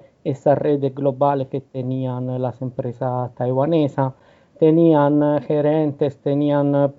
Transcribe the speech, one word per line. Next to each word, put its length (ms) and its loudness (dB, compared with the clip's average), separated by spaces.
esa 320 0
red 380 0
global 540 -2
que 140 -8
tenían 800 -6
las 220 -6
empresas 720 -6
taiwanesas, 800 0
tenían, 640 4
eh, 180 0
gerentes, 800 -2
tenían, 560 0
eh, 240 2